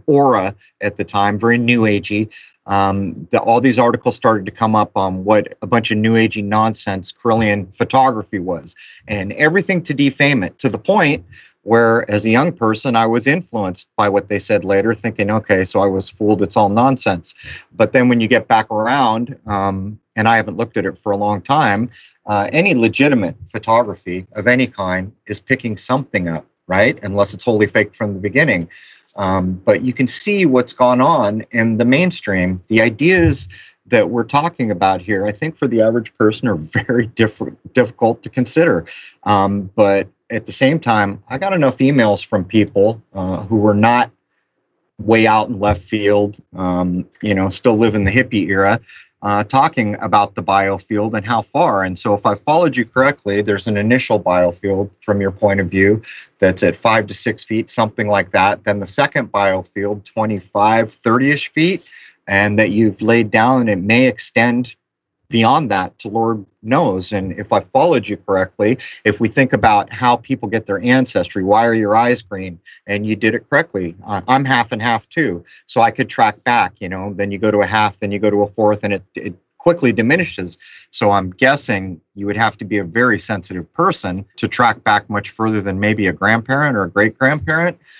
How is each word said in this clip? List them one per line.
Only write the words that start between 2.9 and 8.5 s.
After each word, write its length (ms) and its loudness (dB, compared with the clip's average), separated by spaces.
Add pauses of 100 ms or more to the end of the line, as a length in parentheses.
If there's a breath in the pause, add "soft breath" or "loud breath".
the, 100 2
all 180 2
these 200 2
articles 360 2
started 300 0
to 60 -10
come 240 -2
up 200 0
on 280 -2
what 400 0
a 20 -8
bunch 240 0
of 80 -2
new 160 2
agey 300 0
nonsense 680 -2
Correllian 640 -2
photography 640 0
was, 380 -8 (320 loud breath)